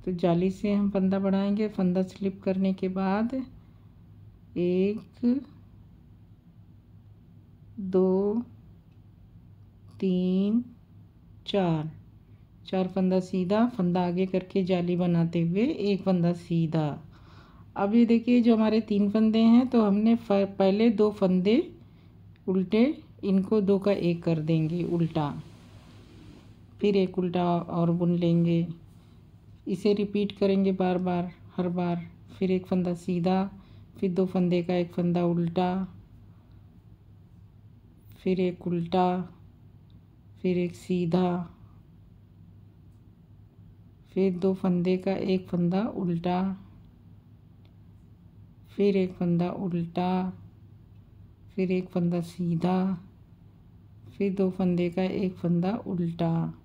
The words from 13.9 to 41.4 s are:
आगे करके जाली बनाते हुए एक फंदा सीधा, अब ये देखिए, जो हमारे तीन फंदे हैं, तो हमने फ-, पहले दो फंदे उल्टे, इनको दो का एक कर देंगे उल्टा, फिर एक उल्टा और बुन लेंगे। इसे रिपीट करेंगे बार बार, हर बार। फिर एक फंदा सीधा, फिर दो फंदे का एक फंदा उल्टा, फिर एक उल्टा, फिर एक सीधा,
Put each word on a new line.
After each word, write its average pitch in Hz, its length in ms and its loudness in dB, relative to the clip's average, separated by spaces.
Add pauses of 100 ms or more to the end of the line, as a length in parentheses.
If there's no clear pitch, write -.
आगे 180 180 0
करके 185 380 -2
जाली 175 320 0
बनाते 170 460 2
हुए 170 200 0
एक 202 400 0
फंदा 175 320 2
सीधा, 160 680 -2 (720)
अब 202 200 0
ये 233 100 8
देखिए, 233 360 4
जो 226 140 6
हमारे 220 260 2
तीन 208 280 2
फंदे 220 300 2
हैं, 233 280 6
तो 233 180 4
हमने 214 300 4
फ-, 233 160 -6
पहले 196 580 2
दो 214 220 2
फंदे 202 640 2 (720)
उल्टे, 214 560 2 (200)
इनको 190 380 2
दो 196 180 2
का 202 120 0
एक 170 320 -2
कर 165 160 0
देंगे 160 440 0
उल्टा, 160 580 -2 (1400)
फिर 202 160 2
एक 185 220 0
उल्टा 175 380 0
और 170 340 -2
बुन 175 240 0
लेंगे। 170 520 2 (1000)
इसे 208 260 0
रिपीट 208 380 -2
करेंगे 196 400 0
बार 185 260 0
बार, 180 340 -4 (260)
हर 180 100 -2
बार। 175 440 -4 (280)
फिर 190 120 0
एक 185 140 0
फंदा 180 280 -2
सीधा, 185 580 -2 (480)
फिर 185 140 -2
दो 185 120 2
फंदे 175 380 0
का 180 120 -2
एक 175 180 -2
फंदा 175 320 0
उल्टा, 180 640 -2 (2250)
फिर 185 160 0
एक 180 280 -4
उल्टा, 180 680 0 (1080)
फिर 180 160 0
एक 175 180 -2
सीधा, 180 800 -2 (2500)